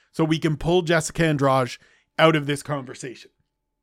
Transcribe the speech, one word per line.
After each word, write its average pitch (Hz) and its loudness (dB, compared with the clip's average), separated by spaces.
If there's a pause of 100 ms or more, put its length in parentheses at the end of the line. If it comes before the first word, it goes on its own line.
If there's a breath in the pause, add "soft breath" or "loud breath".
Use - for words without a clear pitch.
(120)
So - -2
we 160 0
can 160 0
pull 175 0
Jessica 165 0
Andrade 135 2 (400 soft breath)
out 160 6
of 147 -4
this 143 -6
conversation, 127 -12 (520)